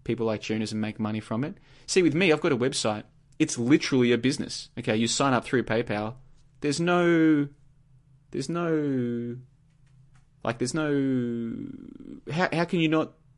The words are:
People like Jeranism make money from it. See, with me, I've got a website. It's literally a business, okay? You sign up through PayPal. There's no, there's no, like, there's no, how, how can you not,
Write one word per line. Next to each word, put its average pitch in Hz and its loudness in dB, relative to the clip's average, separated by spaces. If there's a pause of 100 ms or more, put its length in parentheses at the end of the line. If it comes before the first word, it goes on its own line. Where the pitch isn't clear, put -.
People 113 -2
like 107 -2
Jeranism 110 -4
make 107 -4
money 110 -2
from 113 -4
it. 190 -10 (280)
See, 185 2
with 151 4
me, 175 4
I've 151 2
got 175 2
a 135 2
website. 113 -2 (340)
It's 151 0
literally 127 4
a 120 4
business, - -4
okay? 113 -2
You 117 2
sign 139 2
up 117 2
through 120 2
PayPal. 113 -2 (460)
There's 147 -2
no, 165 4 (840)
there's 139 -6
no, 135 -2 (1080)
like, 117 -4
there's 127 -2
no, 156 0 (1400)
how, 175 0
how 165 0
can 170 0
you 160 4
not, 160 0 (260)